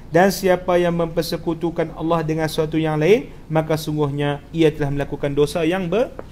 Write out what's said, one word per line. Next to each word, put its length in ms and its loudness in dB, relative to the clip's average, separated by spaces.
Dan 160 6
siapa 480 2
yang 160 2
mempersekutukan 1040 -2
Allah 240 0
dengan 240 -2
suatu 320 -2
yang 240 0
lain, 320 4
maka 320 0
sungguhnya 720 -2
ia 160 6
telah 240 -2
melakukan 400 -4
dosa 320 2
yang 240 -2
be-, 240 0